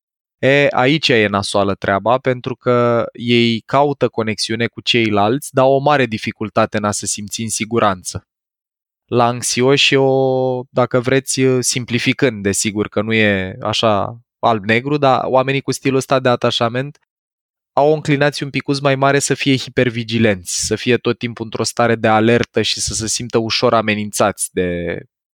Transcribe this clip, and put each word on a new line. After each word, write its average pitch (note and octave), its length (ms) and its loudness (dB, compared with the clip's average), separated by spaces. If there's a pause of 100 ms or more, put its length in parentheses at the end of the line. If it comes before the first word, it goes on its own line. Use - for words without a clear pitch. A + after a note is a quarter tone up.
(380)
e, C#3 320 2
aici C3 380 2
e A2 180 4
nasoală G2+ 480 0
treaba, G2+ 440 0
pentru B2 380 -4
că A#2+ 560 0
ei A#2 540 0
caută C#3 420 0
conexiune A2+ 580 -4
cu - 140 -8
ceilalți, A2 720 0
dar C3+ 100 4
au C3+ 80 4
o C3+ 60 4
mare C#3 280 2
dificultate A2 680 -4
în G#2 80 -4
a G#2 60 0
se G#2 160 -6
simți G#2+ 360 -8
în A2 60 -4
siguranță. G#2+ 760 -2 (800)
La A#2+ 220 2
anxioși B2 680 0
e - 20 4
o, C3 760 0
dacă B2+ 300 0
vreți, C3 420 -2 (180)
simplificând, A#2+ 840 -2
desigur G2+ 460 -2
că G#2 140 -4
nu A2 100 -2
e G2+ 500 2
așa G#2+ 580 0 (180)
alb-negru, A#2 580 0
dar C3+ 280 2
oamenii C3 360 0
cu - 120 -4
stilul C3 240 -2
ăsta C3+ 240 0
de B2+ 80 0
atașament B2 680 -2 (760)
au C#3+ 180 4
o D#3 40 4
înclinație D3 500 0
un C#3 60 -10
picuț C3+ 280 -4
mai C#3 160 2
mare C#3 240 2
să C#3 160 0
fie C3+ 220 0
hipervigilenți, A2+ 1080 0
să A2 100 -2
fie A#2+ 200 0
tot A#2 220 -2
timpul A#2 260 -8
într-o A2 180 -6
stare A#2 320 0
de A2+ 140 0
alertă A2 540 4
și - 180 -4
să A#2 140 -6
se A2 120 -6
simtă A#2+ 320 -2
ușor A#2 360 0
amenințați G#2 800 0
de F2 460 -4 (380)